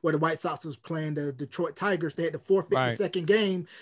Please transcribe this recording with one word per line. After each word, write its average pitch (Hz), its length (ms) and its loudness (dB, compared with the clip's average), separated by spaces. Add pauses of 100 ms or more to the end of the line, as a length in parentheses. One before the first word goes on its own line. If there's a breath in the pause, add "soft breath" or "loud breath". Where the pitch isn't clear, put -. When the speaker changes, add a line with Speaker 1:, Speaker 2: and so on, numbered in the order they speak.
Speaker 1:
where 165 120 2
the 156 60 2
White 160 220 0
Sox 160 240 -4
was 151 120 -10
playing 156 380 -6
the 143 180 -4
Detroit 147 440 -6
Tigers, 175 380 -2
they 165 100 -2
had 160 80 -2
to 156 60 -10
forfeit 190 360 2
Speaker 2:
Right. 127 160 4
Speaker 1:
the 113 60 -2
second 180 300 -2
game 190 400 2 (160 loud breath)